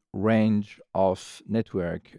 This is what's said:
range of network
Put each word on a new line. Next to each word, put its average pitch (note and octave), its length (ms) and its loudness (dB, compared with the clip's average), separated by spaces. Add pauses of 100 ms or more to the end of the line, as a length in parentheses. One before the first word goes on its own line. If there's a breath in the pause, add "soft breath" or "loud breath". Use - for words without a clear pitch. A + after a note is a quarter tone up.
(120)
range G#2+ 680 0 (120)
of F#2 540 -2
network F2+ 720 -6